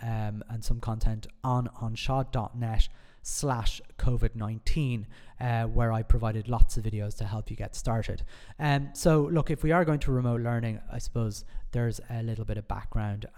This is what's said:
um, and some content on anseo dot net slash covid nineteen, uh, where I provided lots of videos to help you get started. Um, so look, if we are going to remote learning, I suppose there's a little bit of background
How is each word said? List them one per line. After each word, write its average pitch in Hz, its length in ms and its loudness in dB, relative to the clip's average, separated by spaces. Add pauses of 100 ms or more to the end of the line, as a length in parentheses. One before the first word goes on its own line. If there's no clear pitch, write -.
um, 107 480 -4
and 113 140 -8
some 120 160 2
content 113 480 0 (160)
on 123 240 0 (120)
anseo 127 520 -2
dot 117 260 -4
net 113 300 4 (340)
slash - 580 0 (160)
covid 123 380 2
nineteen, 113 720 0 (320)
uh, 117 260 0
where 117 280 2
I 113 100 0
provided 110 460 2
lots - 280 8
of 113 60 0
videos 104 360 -4
to 110 60 -2
help 107 240 -4
you 110 80 -8
get 98 200 -8
started. - 480 -2 (340)
Um, 139 340 0
so 156 380 4
look, 160 220 2
if 151 100 -2
we 156 80 2
are 170 140 4
going 151 160 2
to - 100 2
remote 123 300 2
learning, 117 400 -2 (100)
I 120 80 -6
suppose 113 460 -4 (260)
there's 120 300 -2 (100)
a 117 140 -6
little 113 200 -4
bit 107 140 -4
of 104 80 -10
background 104 600 -4 (120)